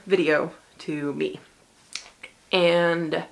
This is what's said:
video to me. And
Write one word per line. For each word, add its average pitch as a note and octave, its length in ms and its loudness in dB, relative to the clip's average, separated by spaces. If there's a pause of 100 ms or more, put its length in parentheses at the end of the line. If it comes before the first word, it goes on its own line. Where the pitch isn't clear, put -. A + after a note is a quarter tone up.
video D#3+ 460 2 (300)
to D3 320 -6
me. D3+ 240 -4 (1120)
And E3+ 800 2